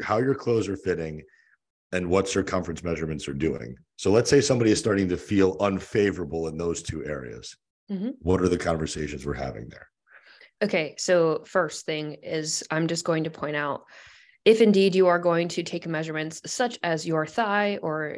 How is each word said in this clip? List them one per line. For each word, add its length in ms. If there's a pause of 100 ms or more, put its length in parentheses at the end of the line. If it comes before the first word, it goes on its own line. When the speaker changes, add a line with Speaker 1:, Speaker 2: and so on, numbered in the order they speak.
Speaker 1:
how 140
your 180
clothes 320
are 80
fitting 480 (680)
and 180
what 180
circumference 560
measurements 440
are 60
doing. 420 (200)
So 160
let's 180
say 120
somebody 300
is 80
starting 300
to 80
feel 440
unfavorable 880
in 80
those 260
two 220
areas. 500 (340)
Speaker 2:
Mm-hmm. 200 (100)
Speaker 1:
What 220
are 80
the 80
conversations 680
we're 80
having 360
there? 180 (720)
Speaker 2:
Okay. 380
So 480
first 380
thing 360
is, 480
I'm 180
just 180
going 180
to 80
point 240
out, 300 (600)
if 160
indeed 340
you 120
are 120
going 300
to 140
take 240
measurements 580
such 380
as 220
your 200
thigh 560
or 360